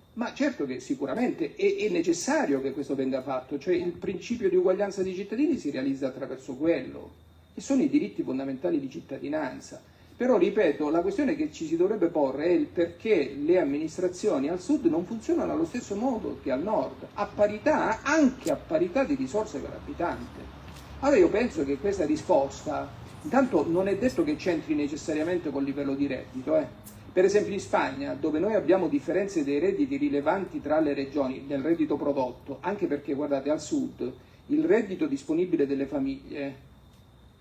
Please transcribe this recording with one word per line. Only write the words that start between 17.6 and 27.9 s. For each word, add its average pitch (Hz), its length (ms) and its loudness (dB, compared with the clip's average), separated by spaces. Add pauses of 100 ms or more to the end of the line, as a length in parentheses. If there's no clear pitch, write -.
anche 302 480 4
a 294 60 2
parità 180 480 0
di 147 100 0
risorse 135 460 -2
per - 200 -8
abitante. - 840 -8 (420)
Allora 269 160 6
io 170 80 10
penso 240 380 2
che 139 100 0
questa 196 300 0
risposta, 139 840 0 (340)
intanto 214 460 4
non 185 200 2
è 190 80 0
detto 226 260 0
che 147 140 0
c'entri 160 360 -2
necessariamente 151 760 -2
col 139 160 -2
livello 139 300 -2
di 139 120 0
reddito, 131 480 -4
eh. 156 100 4 (460)
Per 185 140 4
esempio 190 260 4
in 196 80 -4
Spagna, 139 540 -2